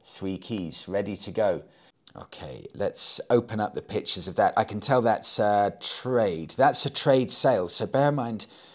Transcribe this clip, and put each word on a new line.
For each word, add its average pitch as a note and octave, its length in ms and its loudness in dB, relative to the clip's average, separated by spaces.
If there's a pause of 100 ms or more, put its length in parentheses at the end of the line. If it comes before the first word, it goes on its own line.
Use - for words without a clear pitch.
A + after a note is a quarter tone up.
Three F#2+ 340 -8
keys, F#2 520 -8
ready G2+ 260 -4
to F#2+ 160 -8
go." F#2+ 320 0 (520)
Okay, - 580 -14
let's - 560 -2
open A2+ 320 2
up G#2+ 120 -2
the - 80 -6
pictures - 460 -4
of F2 80 -8
that. G2 220 4
I A2 80 4
can G#2 160 -8
tell B2+ 200 4
that's - 380 2
a G#2 400 2
trade. G2+ 800 -2
That's - 280 4
a D3 40 -2
trade C3 420 2
sale. G#2 380 2
So - 160 -2
bear C#3 240 2
in C#3+ 60 0
mind, A#2 320 -4 (280)